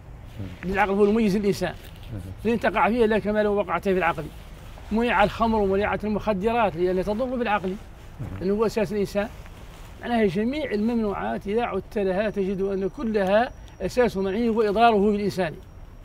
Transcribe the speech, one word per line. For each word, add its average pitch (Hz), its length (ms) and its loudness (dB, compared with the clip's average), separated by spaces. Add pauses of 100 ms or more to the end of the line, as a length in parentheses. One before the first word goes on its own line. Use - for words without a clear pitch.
(640)
للعقل 196 260 2
هو 202 140 6
المميز 208 300 4
الإنسان، 196 380 0 (720)
فإن 226 160 2
تقع 208 300 4
فيه 240 160 4
لا 208 140 4
كما 208 240 2
لو 208 100 2
وقعت 180 300 0
في 190 140 2
العقل. 160 260 0 (680)
منع 214 320 2
الخمر 220 360 2
ومنعت 196 460 0
المخدرات 214 720 0
لأنها 180 280 0
تضر 208 220 -2
بالعقل، 214 500 -2 (640)
لأنه 190 140 0
هو 220 120 2
أساس 196 280 0
الإنسان. 202 340 -2 (760)
معناها 233 240 2
جميع 233 460 0
الممنوعات 214 760 0
إذا 226 160 0
عدت 196 340 -4
لها 196 320 2
تجد 190 320 -2
أن 196 280 -2
كلها 214 640 2 (300)
أساس 190 360 2
منعه 196 300 0
هو 226 140 4
إضراره 214 500 6
بالإنسان 185 420 0 (520)